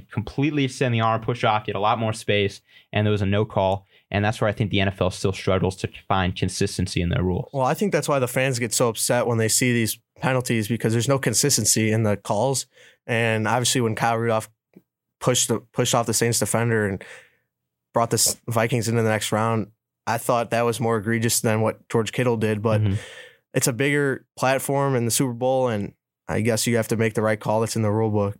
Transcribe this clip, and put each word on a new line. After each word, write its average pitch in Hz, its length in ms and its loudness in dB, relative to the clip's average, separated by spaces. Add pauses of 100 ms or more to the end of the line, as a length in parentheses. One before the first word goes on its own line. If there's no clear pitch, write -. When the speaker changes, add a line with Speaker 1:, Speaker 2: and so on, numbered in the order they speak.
(120)
Speaker 1:
completely 139 540 -2
extend 127 280 -2
the 113 80 2
arm, 113 200 2
push 117 220 -4
off, 107 220 2
get 101 100 -4
a 101 40 -4
lot 107 180 2
more 110 160 -2
space, 101 480 0 (320)
and 107 140 2
there 107 40 2
was 104 120 0
a - 20 2
no 101 180 2
call. 98 440 0 (240)
And 101 120 0
that's 107 180 -2
where 113 80 2
I 101 40 0
think 104 160 -2
the 95 120 0
N 98 80 2
F - 120 -4
L 92 80 2
still 95 240 -2
struggles 92 440 0
to - 120 -6 (180)
find 92 280 0
consistency - 680 -2
in 87 80 -2
their 90 140 0
rules. 90 280 -2
Speaker 2:
Well, 131 140 -2
I 139 80 2
think 190 200 -2
that's 156 160 0
why 143 100 2
the 123 80 0
fans 131 320 -2
get 120 140 -4
so 123 160 2
upset 120 360 0
when 113 140 0
they 110 80 2
see 123 260 2
these 113 240 0 (220)
penalties, 123 480 0
because 113 240 -2
there's 113 160 0
no 139 100 2
consistency 113 760 2
in 113 120 2
the 104 140 2
calls. 123 500 -2 (400)
And 113 400 0
obviously, 123 340 2
when 113 140 0
Kyle 117 220 0
Rudolph 113 320 -2 (720)
pushed 123 280 2
the, 113 100 0
pushed - 340 -2
off 120 140 2
the 113 80 0
Saints 117 240 0
defender 113 480 0
and 95 160 -4 (880)
brought 117 160 2
the 123 60 0
S-, - 320 0
Vikings 117 400 0
into 113 160 2
the 110 60 2
next 107 220 -2
round, 110 360 0 (400)
I 113 100 -2
thought 120 320 0
that 117 160 0
was 117 140 0
more 113 180 0
egregious 113 440 0
than 110 200 2
what - 280 -2
George 110 220 0
Kittle 123 260 0
did. 107 260 0
But 110 180 2
Speaker 1:
Mm-hmm. 101 140 2 (580)
Speaker 2:
it's 131 140 0
a 139 60 0
bigger 143 520 0 (100)
platform 135 600 0
in 117 100 2
the 113 60 0
Super 131 220 0
Bowl, 127 340 0
and 104 260 -4 (340)
I 92 140 0
guess 110 240 0
you 117 120 2
have 113 100 0
to 117 100 -2
make 113 160 0
the 117 80 -2
right 107 180 0
call 110 200 0
that's 113 160 -2
in 113 80 0
the 104 80 2
rule 110 180 0
book. 104 300 0